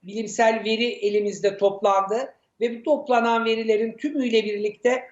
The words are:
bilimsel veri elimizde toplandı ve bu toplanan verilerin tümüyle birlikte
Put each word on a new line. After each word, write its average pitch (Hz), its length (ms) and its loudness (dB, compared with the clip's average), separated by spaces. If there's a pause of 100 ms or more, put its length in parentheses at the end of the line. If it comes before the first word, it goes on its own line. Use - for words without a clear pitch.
bilimsel 220 600 0
veri 220 220 0
elimizde 202 680 0
toplandı 196 760 0 (260)
ve 233 180 -2
bu - 40 -18
toplanan 233 640 2
verilerin 220 520 0
tümüyle 254 480 0
birlikte 208 680 -2